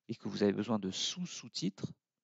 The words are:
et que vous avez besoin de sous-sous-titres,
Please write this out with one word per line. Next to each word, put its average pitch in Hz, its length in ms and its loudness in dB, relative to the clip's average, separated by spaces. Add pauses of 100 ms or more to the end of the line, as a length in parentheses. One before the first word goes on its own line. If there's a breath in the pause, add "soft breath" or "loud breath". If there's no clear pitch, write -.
et 113 60 -6
que - 140 -6
vous 101 140 -2
avez 101 100 8
besoin 104 260 2
de 95 120 -2
sous-sous-titres, - 1000 -4 (340)